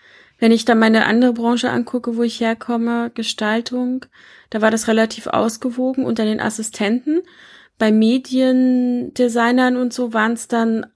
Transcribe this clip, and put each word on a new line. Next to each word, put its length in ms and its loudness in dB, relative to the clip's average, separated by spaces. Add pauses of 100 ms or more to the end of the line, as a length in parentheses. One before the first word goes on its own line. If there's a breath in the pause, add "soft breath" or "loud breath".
(400 soft breath)
wenn 120 4
ich 140 2
da 100 4
meine 300 4
andere 280 2
Branche 380 -2
angucke, 460 -4
wo 60 0
ich 160 -4
herkomme, 720 -2
Gestaltung, 920 -4 (460 loud breath)
da 100 -4
war 100 4
das 160 -2
relativ 400 0
ausgewogen 800 -2
unter 200 -2
den 140 -2
Assistenten. 840 -2 (560 loud breath)
Bei 140 2
Mediendesignern 1900 2
und 160 -2
so 200 -4
waren's 340 -2
dann 380 -2 (100)